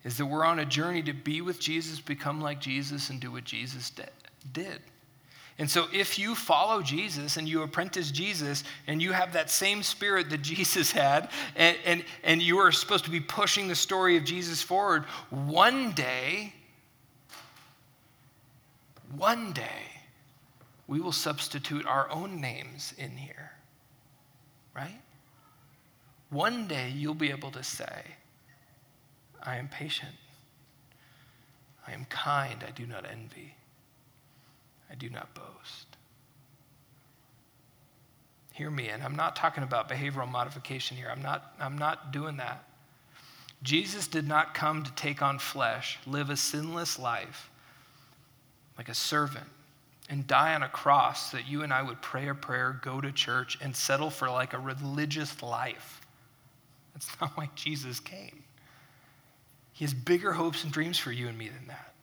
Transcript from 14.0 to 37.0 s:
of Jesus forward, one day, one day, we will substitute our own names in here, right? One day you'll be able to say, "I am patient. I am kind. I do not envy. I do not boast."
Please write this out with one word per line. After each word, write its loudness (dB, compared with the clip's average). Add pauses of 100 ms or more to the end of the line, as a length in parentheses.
of 6
Jesus -2
forward, 4 (280)
one 6
day, -2 (2500)
one 2
day, -4 (1200)
we -2
will -2
substitute -2
our 2
own -6
names -8
in -8
here, -14 (1200)
right? -10 (1300)
One 0
day -2
you'll -2
be 2
able -6
to -12
say, -8 (1400)
"I -6
am -8
patient. -8 (1700)
I -10
am -10
kind. -2
I -12
do -12
not -10
envy. -16 (1300)
I -16
do -12
not -12
boast." -20 (2500)